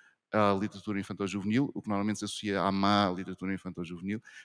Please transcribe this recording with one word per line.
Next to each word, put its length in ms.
à 180
literatura 460
infantil-juvenil, 760
o 80
que 80
normalmente 300
se 60
associa 360
à 120
má 420
literatura 400
infantil-juvenil, 680